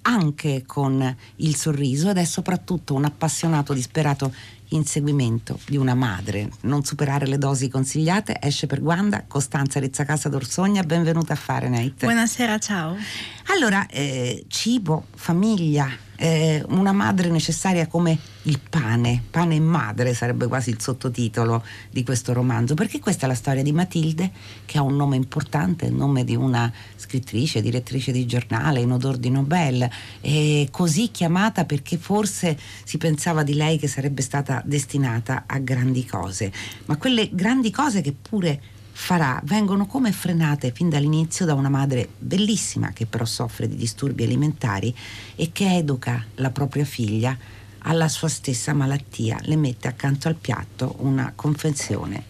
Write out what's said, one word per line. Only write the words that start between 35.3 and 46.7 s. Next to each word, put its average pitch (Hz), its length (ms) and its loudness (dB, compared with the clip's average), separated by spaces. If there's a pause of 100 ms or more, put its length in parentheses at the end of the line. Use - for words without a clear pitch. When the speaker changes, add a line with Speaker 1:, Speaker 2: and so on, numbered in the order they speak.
Speaker 1:
a - 140 -4
grandi 127 460 0
cose, 95 460 -4 (340)
ma 147 120 0
quelle 233 340 2
grandi 220 400 2
cose 254 300 2
che 143 120 -2
pure 165 640 -2 (220)
farà 160 460 0
vengono 202 420 2
come 247 240 2
frenate 147 600 2
fin 175 180 0
dall'inizio 156 560 2
da 156 80 2
una 139 160 2
madre 135 480 2
bellissima 160 760 0
che 113 140 -4
però 117 180 -4
soffre 117 460 -4
di 101 80 -6
disturbi 117 460 -2
alimentari 120 720 0 (420)
e 165 180 -2
che 185 240 2
educa 131 460 0 (120)
la 131 140 0
propria 143 340 0